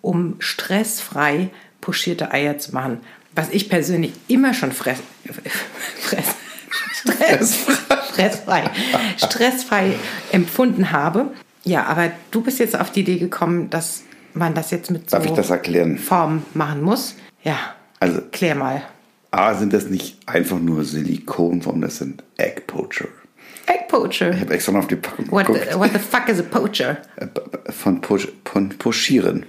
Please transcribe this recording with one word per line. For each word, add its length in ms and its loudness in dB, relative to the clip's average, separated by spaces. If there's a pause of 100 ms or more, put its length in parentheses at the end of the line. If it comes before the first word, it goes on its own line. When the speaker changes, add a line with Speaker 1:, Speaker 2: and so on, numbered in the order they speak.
Speaker 1:
um 380 0
stressfrei 1080 0 (300)
pochierte 520 -2
Eier 260 0
zu 160 -10
machen. 260 -4 (340)
Was 160 -2
ich 200 0
persönlich 440 2 (140)
immer 260 4
schon 180 -2
fress-, 300 -4 (240)
<laughs> 60 -14 (680)
fress-, 360 -2 (580)
stress-, 640 2 (300)
Speaker 2:
<laughs> 240 0
Speaker 1:
stressfrei, 520 2 (540)
stressfrei 800 2 (360)
empfunden 600 4
habe. 400 2 (320)
Ja, 220 2
aber 260 2 (200)
du 100 0
bist 180 -2
jetzt 200 0
auf 120 0
die 100 2
Idee 160 2
gekommen, 520 0
dass 340 -4 (300)
man 220 0
das 160 -4
jetzt 200 -6
mit 220 -2
Speaker 2:
Darf 100 2
Speaker 1:
so 60 0
Speaker 2:
ich 60 0
das 140 2
erklären? 480 2
Speaker 1:
Form 460 2 (100)
machen 280 -2
muss? 340 0 (280)
Ja. 140 -2 (420)
Speaker 2:
Also, 220 2 (100)
Speaker 1:
Klär 240 0
mal. 260 -2 (500)
Speaker 2:
A, 220 4
sind 200 2
das 160 4
nicht 360 -4
einfach 340 0
nur 240 2
Silikonformen, 1000 0
das 160 -4
sind 260 -8 (140)
Egg 300 -2
Poacher. 400 -6 (600)
Speaker 1:
Egg 200 0
Poacher? 460 2
Speaker 2:
Ich 80 0
hab 100 -4
extra 220 0
mal 60 4
auf 80 0
die 100 2
Packung 340 -6
Speaker 1:
What 160 4
the, 60 6
Speaker 2:
geguckt. 260 0
Speaker 1:
what 140 4
the 60 2
fuck 280 0
is 120 2
a 40 0
poacher? 540 0 (200)
Speaker 2:
Äh, 100 -10
p-, 140 -6
p-, 300 -12
von 300 0
Poach-, 260 0 (160)
von 260 0
Pochieren. 800 2